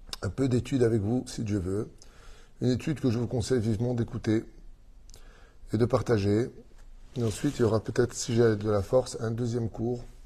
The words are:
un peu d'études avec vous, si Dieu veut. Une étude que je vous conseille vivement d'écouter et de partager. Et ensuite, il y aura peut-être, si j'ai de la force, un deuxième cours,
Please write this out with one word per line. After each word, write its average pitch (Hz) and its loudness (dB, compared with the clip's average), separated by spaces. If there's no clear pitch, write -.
un 101 -4
peu 135 0
d'études 120 2
avec 113 2
vous, 120 0
si - -6
Dieu 104 0
veut. 95 -4
Une 123 2
étude 127 -2
que 135 2
je 110 0
vous 120 -2
conseille 123 0
vivement 113 0
d'écouter 113 0
et - 2
de 110 6
partager. 110 2
Et 123 0
ensuite, 117 -2
il - 2
y 123 6
aura 107 2
peut-être, 120 0
si - -4
j'ai 113 6
de 107 -2
la 104 2
force, 123 2
un 110 -4
deuxième 117 -2
cours, 120 -4